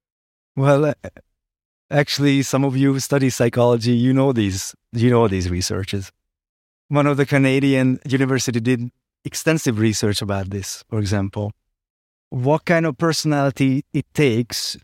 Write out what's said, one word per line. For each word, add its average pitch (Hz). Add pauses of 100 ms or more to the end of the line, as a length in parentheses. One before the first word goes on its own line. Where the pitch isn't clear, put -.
(580)
Well, 139
uh, 147 (960)
actually, 143
some 135
of 131
you 139
who 135
study 135
psychology, 120
you 123
know 135
these, 101 (200)
you 120
know 117
these 92
researches. 95 (760)
One 143
of 143
the 143
Canadian 135
university 127
did 123 (360)
extensive 143
research 107
about 98
this, -
for 113
example. 101 (800)
What 139
kind 165
of 151
personality 139
it 139
takes 123